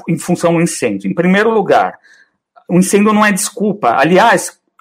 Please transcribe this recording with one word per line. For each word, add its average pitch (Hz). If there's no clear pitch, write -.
em 160
função 170
do 165
incêndio. 104
Em -
primeiro 190
lugar, 143
o 175
incêndio 202
não 214
é 180
desculpa. 185
Aliás, 180